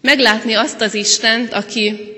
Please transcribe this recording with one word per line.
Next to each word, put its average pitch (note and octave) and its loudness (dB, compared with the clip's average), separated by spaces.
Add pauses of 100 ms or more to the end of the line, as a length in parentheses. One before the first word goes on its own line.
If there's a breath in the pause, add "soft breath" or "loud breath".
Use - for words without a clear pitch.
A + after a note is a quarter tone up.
Meglátni A#3 2
azt A3+ 0
az G#3 -2
Istent, A3 0
aki G#3 -4